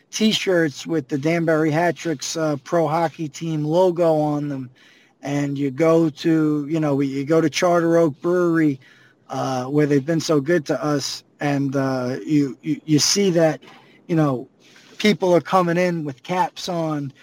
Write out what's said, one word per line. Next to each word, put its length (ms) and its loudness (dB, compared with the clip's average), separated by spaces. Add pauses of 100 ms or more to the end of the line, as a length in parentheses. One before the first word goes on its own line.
(100)
T-shirts 760 0
with 220 -4
the 100 -4
Danbury 520 2
Hat 260 0
Tricks, 400 -6
uh, 280 -2
pro 240 0
hockey 400 -2
team 360 -6
logo 500 2
on 340 0
them, 220 -8 (520)
and 360 -4
you 120 -2
go 400 2
to, 580 0
you 120 -2
know, 200 0
you 240 -2
go 160 2
to 100 2
Charter 480 2
Oak 240 2
Brewery, 580 0 (480)
uh, 360 -4
where 220 2
they've 200 2
been 140 0
so 200 0
good 260 0
to 160 -4
us, 400 -4 (180)
and, 360 -2
uh, 480 -2
you, 380 0
you, 240 -4
you 120 4
see 320 2
that, 300 2 (460)
you 100 -2
know, 320 0 (480)
people 380 2
are 60 6
coming 360 0
in 280 -2
with 180 -10
caps 460 -4
on 440 -4 (100)